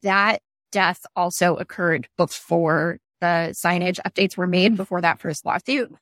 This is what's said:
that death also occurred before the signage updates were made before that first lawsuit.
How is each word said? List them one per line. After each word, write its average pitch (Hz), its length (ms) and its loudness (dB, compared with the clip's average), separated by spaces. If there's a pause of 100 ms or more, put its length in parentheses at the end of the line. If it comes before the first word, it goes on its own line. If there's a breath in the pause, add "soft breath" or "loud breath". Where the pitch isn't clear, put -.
that 202 400 2 (280)
death 185 360 0 (100)
also 175 400 0
occurred - 520 -4 (100)
before 165 800 0 (240)
the 170 340 0
signage 180 500 0
updates 190 300 -2
were 180 100 -2
made 185 300 4
before 180 240 -4
that 170 180 0
first - 280 -8
lawsuit. 240 440 -2 (120)